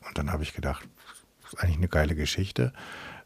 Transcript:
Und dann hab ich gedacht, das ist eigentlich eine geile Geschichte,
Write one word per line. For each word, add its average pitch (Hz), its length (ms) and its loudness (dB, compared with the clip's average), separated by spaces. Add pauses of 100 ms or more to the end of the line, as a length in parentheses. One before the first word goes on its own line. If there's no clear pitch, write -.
Und - 100 -8
dann 73 140 0
hab 78 100 0
ich 76 120 -6
gedacht, - 340 -4 (560)
das - 100 -18
ist - 60 -8
eigentlich 85 180 4
eine 87 100 4
geile 78 280 4
Geschichte, 95 580 2 (520)